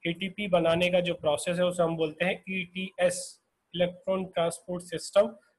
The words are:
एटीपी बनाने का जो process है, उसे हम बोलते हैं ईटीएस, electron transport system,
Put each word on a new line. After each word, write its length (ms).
एटीपी 420
बनाने 420
का 100
जो 140
process 440
है, 60
उसे 180
हम 140
बोलते 280
हैं 260
ईटीएस, 680
electron 500
transport 580
system, 440